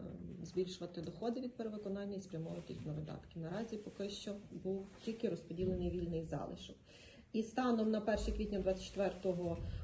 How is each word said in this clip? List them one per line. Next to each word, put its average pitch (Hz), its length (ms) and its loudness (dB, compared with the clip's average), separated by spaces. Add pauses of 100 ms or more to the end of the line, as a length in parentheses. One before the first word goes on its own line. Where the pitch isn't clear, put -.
(420)
збільшувати 175 580 0
доходи 226 400 -2
від 247 160 -4
перевиконання 202 600 -2
і 190 40 -2
спрямовувати 165 520 -4
їх 160 140 -6
на 151 60 0
видатки. 156 480 -6
Наразі 202 360 -2
поки 208 320 -4
що 202 260 -4 (160)
був 190 360 -2 (180)
тільки 226 240 0
розподілений 180 640 2
вільний 170 320 2
залишок. - 540 -4 (560)
І 220 100 4
станом 226 480 6
на 214 100 4
перше 214 320 4
квітня 202 260 2
двадцять 185 260 4
четвертого 175 760 2 (260)